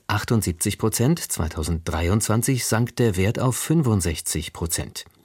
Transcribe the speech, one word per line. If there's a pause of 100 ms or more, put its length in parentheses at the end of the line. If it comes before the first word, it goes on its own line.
achtundsiebzig
Prozent,
zweitausenddreiundzwanzig
sank
der
Wert
auf
fünfundsechzig
Prozent. (200)